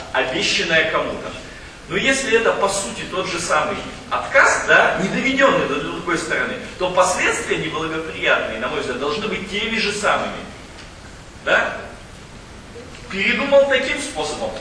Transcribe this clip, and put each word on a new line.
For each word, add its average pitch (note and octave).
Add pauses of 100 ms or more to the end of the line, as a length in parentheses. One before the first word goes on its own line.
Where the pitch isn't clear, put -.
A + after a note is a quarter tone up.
(120)
обещанное E3+
кому-то. - (580)
Но E3
если A#3
это, -
по G3+
сути, -
тот F3+
же E3+
самый D#3+ (340)
отказ, -
да, -
не G3
доведенный C4+
до -
другой E3+
стороны, D3+ (240)
то F3+
последствия -
неблагоприятные, D#3+
на D#3
мой D3+
взгляд, B2+
должны D3
быть F#3
теми A3
же G3+
самыми. C#3+ (1040)
Да? - (1300)
Передумал C#4
таким C4+
способом: -